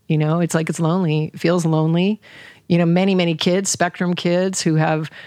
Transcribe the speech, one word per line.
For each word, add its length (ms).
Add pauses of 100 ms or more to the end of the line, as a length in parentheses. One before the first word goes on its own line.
You 100
know, 220
it's 140
like, 160
it's 100
lonely. 540
It 60
feels 260
lonely. 540 (480)
You 100
know, 80
many, 280
many 200
kids, 360
spectrum 440
kids 480
who 140
have 340 (160)